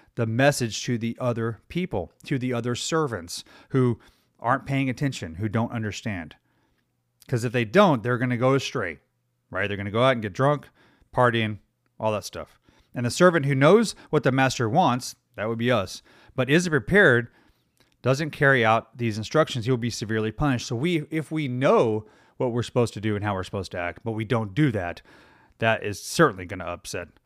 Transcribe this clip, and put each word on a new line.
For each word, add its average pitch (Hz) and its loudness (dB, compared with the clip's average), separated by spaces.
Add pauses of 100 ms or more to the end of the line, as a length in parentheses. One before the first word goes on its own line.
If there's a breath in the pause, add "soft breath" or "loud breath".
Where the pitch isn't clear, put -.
(160 soft breath)
the 117 -2
message 120 0
to 123 -2
the 117 -6
other 113 -4
people, 117 -6 (120)
to 143 -2
the 127 -2
other 120 -2
servants 117 -4 (260 loud breath)
who 127 2 (420 soft breath)
aren't 127 -2
paying 135 -2
attention, 117 -6
who 107 -4
don't 113 -2
understand. 104 -8 (920)
'Cause 117 -2
if 120 -4
they 123 0
don't, 147 4
they're 123 0
gonna 123 -2
go 131 2
astray, 101 -4 (520)
right? 98 -2
They're 98 -6
gonna 101 -8
go 110 0
out 135 6
and 120 -4
get 101 -6
drunk, 139 0 (460 soft breath)
partying, 113 2 (380)
all 110 0
that 101 -4
stuff. - -14 (360 soft breath)
And 123 -4
the 117 -4
servant 170 4
who 139 0
knows 175 6 (160 loud breath)
what 151 2
the 135 2
master 131 0
wants, 127 0 (200)
that 104 -4
would 117 -4
be 117 0
us, 101 -2 (340 soft breath)
but 127 0
isn't 175 2
prepared, 143 4 (760 soft breath)
doesn't 139 0
carry 135 4
out 110 2
these 113 -2
instructions, 123 0
he 123 0
will 127 0
be 117 -4
severely 110 -4
punished. 131 -2
So 123 -4
we, 160 -2
if 160 -6
we 156 -4
know 123 2 (320 soft breath)
what 127 -2
we're 120 0
supposed 120 0
to 107 -12
do 107 0
and 104 -4
how 104 0
we're 92 -4
supposed 95 -8
to 92 -8
act, 87 -6
but 113 -4
we 110 -4
don't 107 -2
do 147 2
that, 87 -4 (580 soft breath)
that 113 2
is 101 -6
certainly 104 2
gonna 92 -10
upset 87 -10 (180)